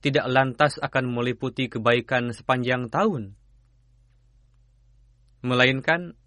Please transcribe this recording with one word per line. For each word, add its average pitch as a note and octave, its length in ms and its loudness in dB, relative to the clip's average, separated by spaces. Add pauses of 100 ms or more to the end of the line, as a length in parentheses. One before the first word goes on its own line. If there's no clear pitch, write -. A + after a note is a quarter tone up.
tidak C3+ 240 2
lantas C3 560 2
akan C3 240 -2
meliputi B2 640 -2
kebaikan A#2+ 640 0
sepanjang B2 560 -2
tahun. C#3+ 480 -2 (2000)
Melainkan C3 880 0